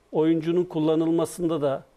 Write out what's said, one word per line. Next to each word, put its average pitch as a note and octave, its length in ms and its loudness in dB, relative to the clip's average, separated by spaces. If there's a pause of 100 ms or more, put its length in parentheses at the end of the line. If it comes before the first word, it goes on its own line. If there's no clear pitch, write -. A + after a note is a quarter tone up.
(120)
oyuncunun E3 520 2
kullanılmasında E3 1000 0
da C#3 220 -2 (120)